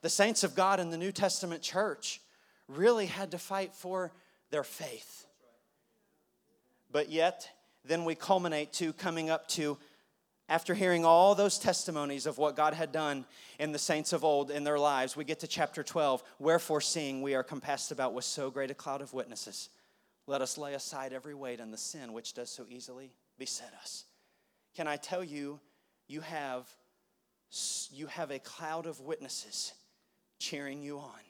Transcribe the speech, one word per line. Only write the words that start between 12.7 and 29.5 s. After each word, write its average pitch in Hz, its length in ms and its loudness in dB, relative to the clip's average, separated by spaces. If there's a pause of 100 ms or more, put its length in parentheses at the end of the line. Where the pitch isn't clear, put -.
had 160 180 -4
done 147 320 -2 (340)
in 151 140 -2
the 147 60 -4
saints 151 340 0
of 156 120 0
old 143 260 4
in 147 120 -4
their 147 160 2
lives, 135 380 2
we 151 80 -6
get 156 160 -6
to 160 60 -8
chapter 151 360 -2
twelve. 139 400 0 (160)
"Wherefore, 156 440 2
seeing 135 400 -2
we 139 120 0
are 131 80 2
compassed 139 500 -6
about - 200 -2
with 123 140 -6
so 135 240 -4
great 135 200 -4
a 120 40 -8
cloud 139 260 -8
of 131 140 -14
witnesses, 120 560 -10 (560)
let 139 160 -4
us 127 160 -4
lay 143 160 -8
aside 135 400 -8
every 143 200 -12
weight 127 260 -10
and 110 120 -12
the 110 60 -12
sin 131 340 -10
which 113 220 -10
does 120 160 -10
so 123 180 -14
easily 127 460 -18 (240)
beset - 420 -10
us." - 240 -14 (680)
Can 160 120 -6
I 147 100 -2
tell 180 280 -6
you, 143 340 -10 (500)
you 147 120 -10
have, 143 480 -8 (1200)
you 139 180 -12
have 151 220 -6
a 139 80 -6
cloud 160 460 -8
of 156 160 -12
witnesses 135 720 -8 (680)